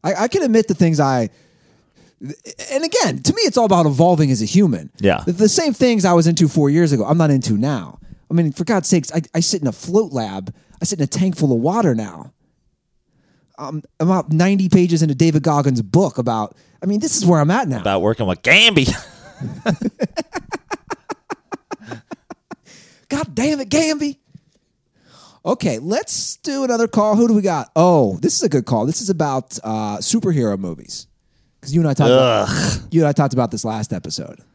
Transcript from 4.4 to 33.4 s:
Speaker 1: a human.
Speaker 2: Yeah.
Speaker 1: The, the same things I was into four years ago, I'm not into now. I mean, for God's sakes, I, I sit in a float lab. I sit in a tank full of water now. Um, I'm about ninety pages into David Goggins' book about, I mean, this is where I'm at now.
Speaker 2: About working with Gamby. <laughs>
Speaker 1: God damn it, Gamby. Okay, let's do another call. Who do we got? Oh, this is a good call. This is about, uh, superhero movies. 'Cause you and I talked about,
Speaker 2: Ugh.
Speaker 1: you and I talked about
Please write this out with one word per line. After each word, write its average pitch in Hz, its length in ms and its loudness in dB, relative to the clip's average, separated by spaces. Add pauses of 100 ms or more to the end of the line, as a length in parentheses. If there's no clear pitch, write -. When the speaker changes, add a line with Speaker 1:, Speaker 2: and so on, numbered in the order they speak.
Speaker 1:
a 110 40 -2
human. 123 540 0
Speaker 2:
Yeah. 98 260 2
Speaker 1:
The, 180 60 -2
the 202 160 2
same 311 240 0
things 226 320 2
I 185 80 4
was 165 160 4
into 165 220 2
four 143 200 2
years 156 220 2
ago, 110 140 0
I'm 156 120 2
not 160 120 4
into 127 240 2
now. 107 460 -4 (300)
I - 40 -4
mean, 165 180 2
for 170 140 -6
God's 240 240 -2
sakes, 165 240 2
I, 165 80 0 (120)
I 165 60 0
sit 170 220 -2
in 139 60 -2
a 117 40 -2
float 185 400 -2
lab. 98 420 -6 (280)
I - 20 -4
sit 175 160 -4
in 147 40 0
a 131 40 -2
tank 185 300 -2
full 139 160 2
of 113 80 0
water 170 340 0
now. 98 380 -10 (1200)
Um, 151 240 -10 (160)
I'm 165 120 0
about 175 240 0
ninety 190 340 2
pages 170 360 2
into 147 120 0
David 156 280 0
Goggins' 143 380 0
book 143 360 0
about, 113 400 -4 (260)
I - 20 -6
mean, 208 140 -2
this - 160 -4
is 214 100 -2
where 170 140 4
I'm 151 120 2
at 226 180 0
now. 123 100 -4
Speaker 2:
About 98 220 0
working 107 260 0
with 90 140 -4
Gamby. 190 500 4 (720)
<laughs> 220 260 -2 (3250)
Speaker 1:
God 277 240 -6
damn 285 260 0
it, 233 100 -8
Gamby. 302 480 -2 (1300)
Okay, 165 340 -2
let's 208 580 -6
do 277 260 -6
another 233 240 0
call. 214 280 2
Who 233 120 4
do 226 60 2
we 208 80 2
got? 170 340 -2
Oh, 156 460 4
this - 140 0
is - 80 -4
a 208 60 0
good 135 160 0
call. 113 200 0
This 156 160 -4
is 196 80 -6
about, 147 540 -4
uh, 107 340 -6
superhero 127 600 0
movies. 85 480 -12 (540)
'Cause 135 120 -10
you 170 80 4
and 156 80 2
I 135 40 0
talked 127 180 4
about, 120 380 4
Speaker 2:
Ugh. - 320 -4 (100)
Speaker 1:
you 165 100 4
and 151 60 4
I 143 60 2
talked 143 200 0
about 123 180 -2